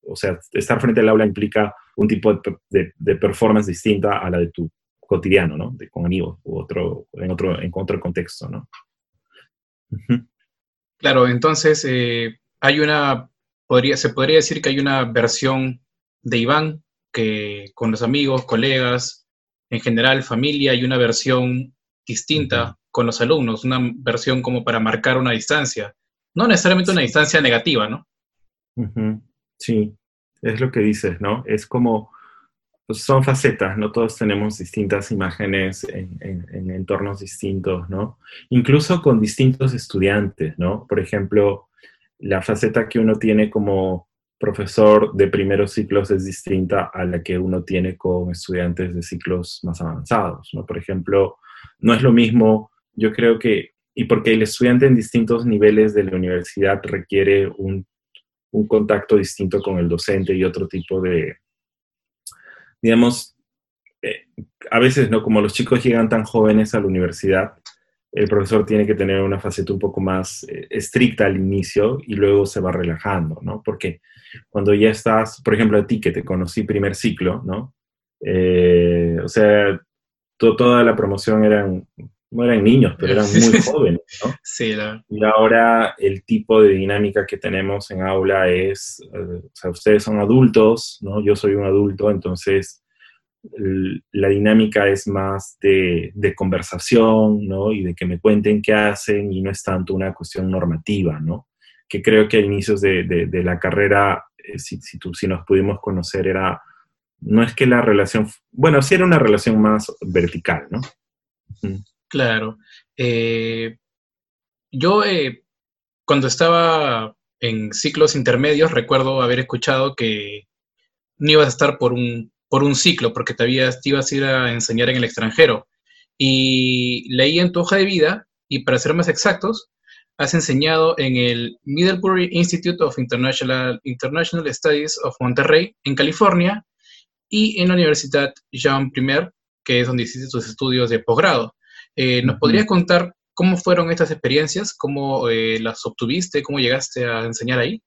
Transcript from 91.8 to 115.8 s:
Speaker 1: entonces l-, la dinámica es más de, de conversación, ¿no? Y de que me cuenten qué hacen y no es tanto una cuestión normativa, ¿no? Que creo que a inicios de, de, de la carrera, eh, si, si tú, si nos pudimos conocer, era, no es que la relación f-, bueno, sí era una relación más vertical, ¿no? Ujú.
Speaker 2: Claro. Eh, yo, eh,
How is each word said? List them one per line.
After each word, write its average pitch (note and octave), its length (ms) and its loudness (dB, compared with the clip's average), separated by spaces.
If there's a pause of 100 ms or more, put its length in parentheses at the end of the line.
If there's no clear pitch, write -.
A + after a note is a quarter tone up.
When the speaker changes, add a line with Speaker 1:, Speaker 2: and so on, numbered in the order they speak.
Speaker 1:
entonces F#2+ 720 -4 (720)
l-, F#2+ 460 -4 (100)
la G2 160 0
dinámica G#2 640 4
es G2 180 -2
más G2 540 -6
de, F#2 520 2
de G2+ 220 -2
conversación, G#2 1120 2
¿no? F#2+ 240 -2
Y G2+ 120 -4
de F2 120 -4
que F#2 100 -8
me F2 140 -4
cuenten G#2 420 2
qué G#2+ 120 2
hacen G#2 580 0
y F#2+ 100 -4
no F#2+ 100 -4
es F#2+ 120 -10
tanto F#2 300 -4
una F#2+ 200 -4
cuestión F#2 380 -6
normativa, F2 720 -2
¿no? D#2+ 260 -6 (420)
Que G2 120 -6
creo A2 260 4
que A2+ 80 -2
a G#2+ 60 4
inicios G2+ 400 0
de, F#2+ 240 2
de, E2+ 220 0
de F2 160 -4
la F2+ 140 -2
carrera, G2+ 680 0 (120)
eh, - 220 -16
si, - 220 -14
si - 180 -20
tú, F2+ 140 -12
si - 120 -8
nos F#2 200 -4
pudimos G2 340 2
conocer, F#2 480 -4
era, F#2+ 340 -2 (600)
no G#2+ 200 2
es A#2 140 0
que C#3 100 2
la B2 160 4
relación G#2+ 440 2
f-, - 160 -18 (100)
bueno, C#3+ 300 4
sí C3+ 140 2
era F#3 100 4
una E3 140 6
relación A2 420 4
más G#2+ 400 2
vertical, E2+ 680 -2
¿no? A2+ 120 -6 (840)
Ujú. G2 180 -6 (280)
Speaker 2:
Claro. A2+ 480 -2 (400)
Eh, A2+ 800 -2 (920)
yo, F#3 360 2
eh, D3+ 380 -4 (640)